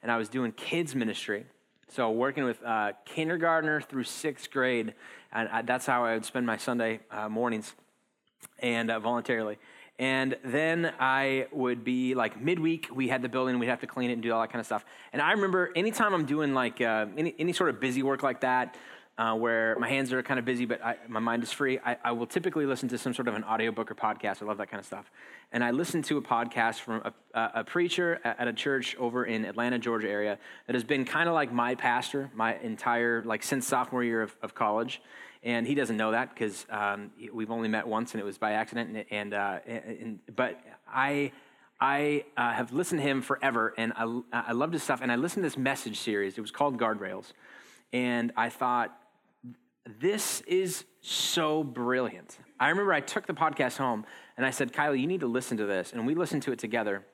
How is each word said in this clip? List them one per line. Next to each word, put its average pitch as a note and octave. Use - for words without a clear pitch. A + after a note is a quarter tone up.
And A2+
I A#2
was A2
doing B2
kids D#3+
ministry, A2
so A#2
working C3+
with, A#2+
uh, G#2+
kindergartner D#3+
through C3+
sixth -
grade, B2
and A2+
I, A#2
that's B2
how B2
I A2+
would A2
spend B2
my A2
Sunday, A2+
uh, G#2+
mornings, A2+
and, A#2
uh, A2
voluntarily. A2+
And C3
then D#3+
I C3+
would B2
be, B2+
like, A#2
midweek, E3
we C3
had B2
the B2+
building, B2+
we'd A#2+
have B2
to -
clean B2
it -
and A#2
do A#2
all A2+
that A2+
kind A#2+
of A2
stuff. G#2+
And D3
I D#3
remember F#3+
anytime G#3
I'm D#3+
doing, C#3+
like, B2+
uh, A2
any, D#3+
any E3
sort F3
of A2
busy C3
work C3+
like C3
that, B2+
uh, A2+
where A2+
my A#2
hands C3+
are C3
kinda B2
busy, B2
but A#2
I, A#2
my A2+
mind A#2
is A#2
free, C3
I, A#2+
I A#2+
will A#2+
typically E3+
listen C3
to A#2+
some B2
sort A#2+
of A2+
an G#2+
audiobook A2+
or G#2+
podcast. G#2
I -
love G#2
that G#2
kind G#2
of F#2+
stuff. F2+
And A#2+
I A#2+
listened D#3+
to D3+
a C3+
podcast A#2
from A2+
a, A2
a, A2+
a A2+
preacher F3
at, A#2+
at A#2+
a A#2
church C3
over B2
in A2
Atlanta, A#2+
Georgia A2+
area G#2
that A#2+
has B2
been C3+
kinda E3
like D3
my A#2+
pastor B2+
my A2
entire, A#2
like, A2
since C3
sophomore B2
year A#2
of, G#2+
of G#2+
college. A2+
And A#2
he C3+
doesn't A#2+
know A2
that B2
'cause, G#2+
um, G#2
we've A2
only A2+
met A2
once A2+
and A2
it -
was G2+
by G#2+
accident. A2
And, G#2+
and, G#2
uh, G2+
and, A2+
but B2
I, C3+
I, C#3+
uh, A#2+
have A#2
listened E3
to C#3+
him C3+
forever, A#2
and A2+
I, A2+
I A#2+
loved C#3+
his D#3+
stuff. B2+
And B2+
I A#2+
listened E3+
to D#3
this -
message B2+
series. G2+
It A2+
was G#2
called C#3+
Guardrails. G2+
And A#2+
I A#2
thought, B2
"This G#3
is F#3
so D#3
brilliant." B2
I B2+
remember F#3+
I D#3
took -
the F3+
podcast C#3+
home, A#2+
and B2
I C3
said, B2+
"Kylie, D3
you C3+
need F#3
to C3
listen B2
to G#2+
this." F#2+
And A#2
we C#3
listened D#3+
to C#3
it B2
together. G#2+